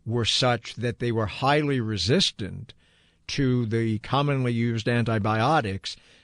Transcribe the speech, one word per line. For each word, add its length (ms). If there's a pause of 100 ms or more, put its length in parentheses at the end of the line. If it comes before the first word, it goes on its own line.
were 180
such 520
that 220
they 140
were 140
highly 540
resistant 920 (540)
to 400
the 340
commonly 520
used 360
antibiotics, 1080 (280)